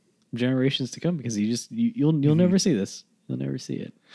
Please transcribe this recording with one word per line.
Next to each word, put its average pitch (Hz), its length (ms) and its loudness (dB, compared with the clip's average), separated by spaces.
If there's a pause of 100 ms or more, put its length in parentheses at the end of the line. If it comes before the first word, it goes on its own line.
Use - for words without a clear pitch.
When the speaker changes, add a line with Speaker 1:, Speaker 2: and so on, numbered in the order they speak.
(340)
Speaker 1:
generations 127 580 0
to - 80 -16
come, 170 180 -2
because 120 200 -4
you 104 100 2
just, 117 240 -4
you, 117 240 0
you'll, 147 200 4
you'll 147 180 4
Speaker 2:
Mm-hmm. 165 80 4
Speaker 1:
never 180 180 4
see 180 140 2
this. 101 300 -4 (240)
You'll 127 120 -6
never 69 180 -4
see - 180 -10
it - 180 -10 (220)